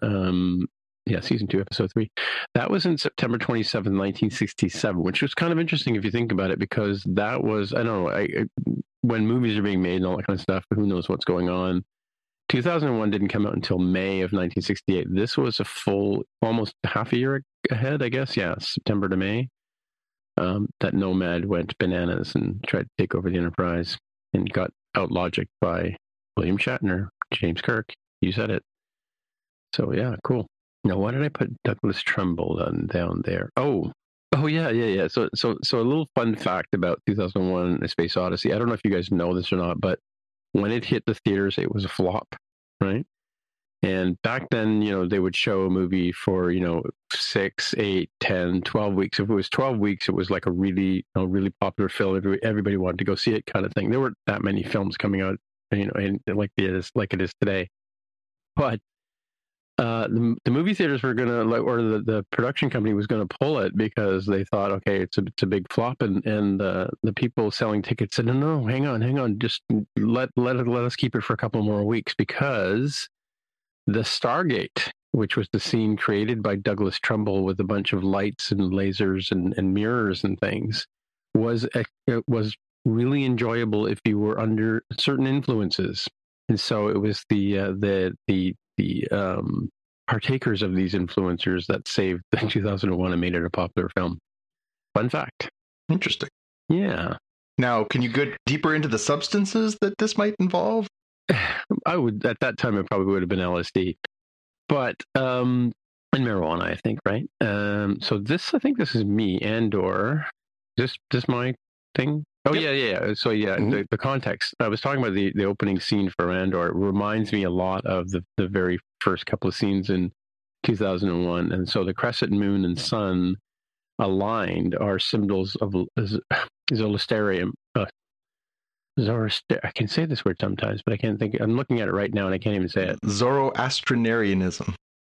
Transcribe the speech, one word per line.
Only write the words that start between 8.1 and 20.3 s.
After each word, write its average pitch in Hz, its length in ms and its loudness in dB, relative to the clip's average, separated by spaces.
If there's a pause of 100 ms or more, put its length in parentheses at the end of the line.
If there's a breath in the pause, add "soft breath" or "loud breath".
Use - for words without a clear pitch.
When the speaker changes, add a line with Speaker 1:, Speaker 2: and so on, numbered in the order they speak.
Speaker 1:
I, - 540 -2 (260)
when 113 260 2
movies 117 280 2
are 104 60 2
being 95 220 2
made 90 140 2
and 92 100 2
all 90 100 0
that - 80 -6
kind 98 100 0
of 92 60 -6
stuff, 92 320 -2
who 104 140 2
knows 90 200 0
what's 85 180 -2
going 90 220 2
on. 90 380 0 (640)
Two 123 140 2
thousand 156 260 2
and 117 80 2
one 107 140 2
didn't 101 160 0
come 104 180 0
out - 80 -2
until - 240 0
May 92 440 2
of 92 120 -2
nineteen 90 300 -2
sixty-eight. 95 480 -2
This 101 260 0
was 127 220 0
a 120 40 -4
full, 101 600 0 (180)
almost 113 320 0 (100)
half - 300 -2
a 123 60 2
year 135 240 -2 (260)
ahead, 135 320 0
I 123 80 0
guess. 131 260 -2
Yeah, 90 240 0
September - 480 -2
to 95 80 2
May. 107 320 0 (880)